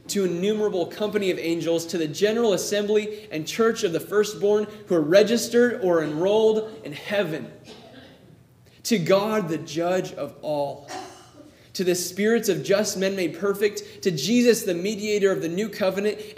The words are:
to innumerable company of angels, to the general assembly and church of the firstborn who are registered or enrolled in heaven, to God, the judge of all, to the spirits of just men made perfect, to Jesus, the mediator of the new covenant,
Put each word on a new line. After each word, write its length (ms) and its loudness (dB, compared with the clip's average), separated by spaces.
to 160 0
innumerable 640 0
company 440 -2
of 80 -2
angels, 480 -2
to 120 -4
the 100 -2
general 440 2
assembly 800 -2
and 160 -6
church 380 0
of 80 0
the 80 -2
firstborn 640 0
who 100 2
are 40 4
registered 840 4
or 200 4
enrolled 680 2
in 100 -10
heaven, 600 -4
to 160 2
God, 500 2
the 100 -4
judge 540 -4
of 300 -10
all, 460 -6
to 100 -2
the 100 2
spirits 540 0
of 160 0
just 320 2
men 180 0
made 240 -4
perfect, 640 -2
to 80 2
Jesus, 520 4
the 120 -2
mediator 560 0
of 120 -2
the 60 -2
new 200 -4
covenant, 500 -2